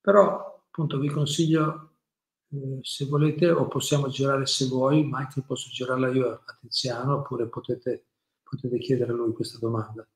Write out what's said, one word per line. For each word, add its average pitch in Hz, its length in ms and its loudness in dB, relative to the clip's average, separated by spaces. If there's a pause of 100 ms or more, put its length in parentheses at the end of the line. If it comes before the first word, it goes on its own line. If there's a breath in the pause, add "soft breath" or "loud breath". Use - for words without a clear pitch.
Però, 196 640 4
appunto, 147 340 -2
vi 143 100 0
consiglio, 156 840 0 (560)
eh, 135 320 -6
se - 240 -6
volete, 151 440 4
o 147 160 4
possiamo 143 420 0
girare, 135 380 0
se - 200 0
vuoi, 131 380 4
Michael, 135 420 -6
posso - 240 -8
girarla 127 400 -2
io 127 200 2
a - 300 -16
Tiziano, 127 560 -2
oppure 123 320 -4
potete, 120 580 -6 (360)
potete 123 360 -6
chiedere 120 340 0
a - 20 -2
lui 117 180 -2
questa - 260 -8
domanda. 113 580 -4